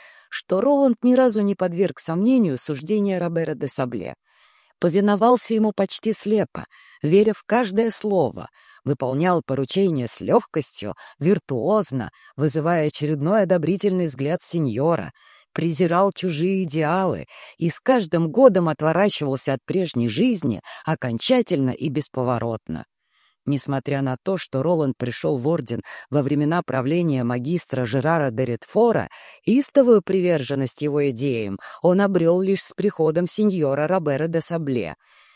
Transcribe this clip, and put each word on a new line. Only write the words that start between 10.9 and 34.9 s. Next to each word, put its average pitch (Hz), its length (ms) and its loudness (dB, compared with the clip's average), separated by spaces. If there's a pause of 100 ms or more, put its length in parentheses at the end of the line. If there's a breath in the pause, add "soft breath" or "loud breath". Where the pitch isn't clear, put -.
виртуозно, 147 920 0 (260 soft breath)
вызывая 156 500 0
очередной 151 560 0
одобрительный 180 640 0
взгляд 139 360 -4
сеньора — 143 720 -2 (400 soft breath)
презирал 170 600 0
чужие 185 520 -2
идеалы 156 640 -2 (300 loud breath)
и 165 140 0
с - 100 -2
каждым 170 500 2
годом 190 380 6
отворачивался 151 840 0
от 127 100 -6
прежней 143 440 -2
жизни 147 520 0 (240 loud breath)
окончательно 143 840 0
и 139 180 -4
бесповоротно. 120 960 -4 (600)
Несмотря 139 580 -2
на 127 200 -4
то, 190 140 -2
что 135 260 -4
Роланд 156 360 0
пришел 127 400 -4
в 123 100 -4
орден 131 320 -4 (300 loud breath)
во 139 120 0
времена 147 400 0
правления 135 600 -2
магистра 123 640 -4
Жерара 139 440 0
де 123 140 -2
Ретфора, 151 640 0 (380 loud breath)
истовую 240 560 4
приверженность 151 800 0
его 147 260 0
идеям 113 500 -4 (220 loud breath)
он 180 220 4
обрел 180 400 4
лишь 190 200 0
с - 120 -12
приходом 175 520 0
сеньора 156 600 0
Робера 156 420 0
де 165 140 -2
Сабле 131 540 -4 (400 soft breath)